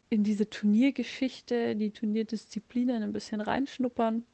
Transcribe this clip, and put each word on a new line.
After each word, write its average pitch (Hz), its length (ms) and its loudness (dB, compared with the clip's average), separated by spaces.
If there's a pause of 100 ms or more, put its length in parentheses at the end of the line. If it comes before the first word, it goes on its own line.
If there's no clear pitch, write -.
in 214 140 4
diese 208 260 0
Turniergeschichte, 233 1300 0
die 208 160 -2
Turnierdisziplinen 220 1120 -2
ein 208 80 -4
bisschen 214 300 -6
reinschnuppern. 233 840 0 (100)